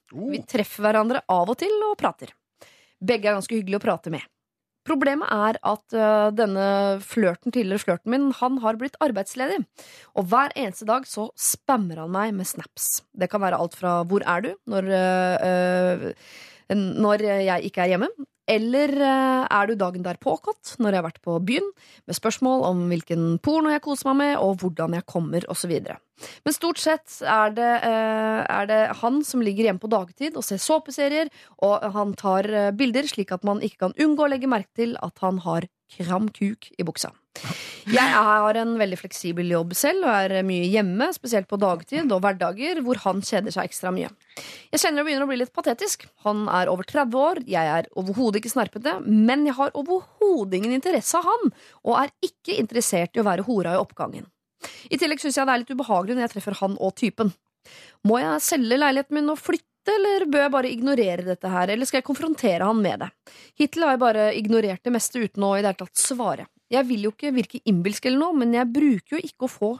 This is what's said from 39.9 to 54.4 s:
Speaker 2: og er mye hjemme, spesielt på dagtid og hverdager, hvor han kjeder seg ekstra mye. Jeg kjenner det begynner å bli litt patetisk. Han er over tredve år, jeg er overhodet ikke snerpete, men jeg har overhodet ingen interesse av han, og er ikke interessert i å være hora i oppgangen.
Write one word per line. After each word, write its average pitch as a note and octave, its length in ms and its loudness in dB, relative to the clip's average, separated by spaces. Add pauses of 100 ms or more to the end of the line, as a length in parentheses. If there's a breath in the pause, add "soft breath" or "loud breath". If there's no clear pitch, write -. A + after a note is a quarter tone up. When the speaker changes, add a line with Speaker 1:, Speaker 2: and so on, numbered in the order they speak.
Speaker 2:
og C#4 60 2
er F#3+ 320 2
mye F3+ 260 0
hjemme, G#3 460 2
spesielt A3+ 340 -2
på G#3 80 -4
dagtid G3+ 560 -2
og F#3 80 2
hverdager, G3+ 640 -2
hvor A#3+ 160 0
han G3 240 -2
kjeder F#3+ 320 -2
seg - 160 -4
ekstra F#3 240 -6
mye. F#3 160 -6 (600 loud breath)
Jeg D#4 100 0
kjenner D#4+ 160 2
det D4 80 0
begynner C#4+ 180 0
å C#4 60 0
bli B3+ 80 -2
litt B3 160 -4
patetisk. E4+ 500 -2 (200)
Han G#3 240 0
er - 200 2
over F3+ 140 -2
tredve C4 320 -2
år, C#4+ 320 2
jeg F3 180 0
er D#3+ 220 0 (100)
overhodet G3+ 460 0
ikke A3+ 100 -8
snerpete, A#3+ 540 -2
men A3+ 400 6
jeg C4+ 80 0
har C4+ 180 4
overhodet E4 840 0
ingen A3+ 160 0
interesse C#4 420 0
av E4+ 80 2
han, G4+ 280 2 (320 loud breath)
og A#3 180 2
er C#4+ 80 -2 (160)
ikke - 320 -6
interessert G#3+ 580 -2
i A#3 60 2
å - 20 0
være F#3+ 220 0
hora F3+ 320 0
i - 20 2
oppgangen. - 460 -8 (640 loud breath)